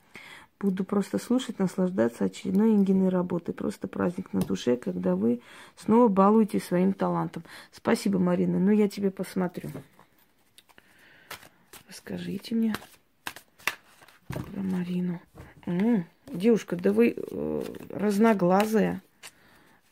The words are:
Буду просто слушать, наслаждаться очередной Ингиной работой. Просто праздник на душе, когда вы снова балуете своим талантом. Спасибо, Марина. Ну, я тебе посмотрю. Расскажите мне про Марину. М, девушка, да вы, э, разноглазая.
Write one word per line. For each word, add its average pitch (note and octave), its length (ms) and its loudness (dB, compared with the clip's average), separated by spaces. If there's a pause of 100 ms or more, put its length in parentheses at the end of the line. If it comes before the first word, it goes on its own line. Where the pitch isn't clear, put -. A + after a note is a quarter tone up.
(640)
Буду F#3+ 220 -2
просто G3 340 -2
слушать, B3 400 -4
наслаждаться F#3+ 640 -2
очередной F#3+ 460 0
Ингиной F#3+ 400 4
работой. F3+ 440 -2
Просто - 360 -8
праздник F#3 420 -4
на G3 80 -2
душе, F#3+ 380 0
когда F3+ 360 -2
вы A#3 280 0 (340)
снова A#3 320 4
балуете G3+ 540 4
своим F#3 320 2
талантом. E3+ 500 -4 (300)
Спасибо, G3+ 440 0
Марина. F3+ 420 2
Ну, F#3+ 120 4
я G#3 160 4
тебе G3 240 -2
посмотрю. F3+ 600 -6 (2250)
Расскажите F3+ 680 -8
мне A3+ 180 2 (1600)
про - 320 -10
Марину. F3+ 580 -4 (460)
М, F#3+ 400 0 (260)
девушка, G3+ 460 2
да G3 160 2
вы, A3+ 240 4
э, D2+ 460 -6 (260)
разноглазая. G3+ 1120 2 (920)